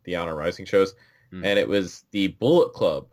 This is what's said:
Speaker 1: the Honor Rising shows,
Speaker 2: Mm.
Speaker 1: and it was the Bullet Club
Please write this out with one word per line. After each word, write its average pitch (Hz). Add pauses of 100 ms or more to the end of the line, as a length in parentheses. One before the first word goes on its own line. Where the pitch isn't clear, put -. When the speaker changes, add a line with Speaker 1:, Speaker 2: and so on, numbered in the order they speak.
Speaker 1:
the 87
Honor 85
Rising 85
shows, 98 (360)
Speaker 2:
Mm. 90
Speaker 1:
and 101
it -
was 92
the 98
Bullet 147
Club 78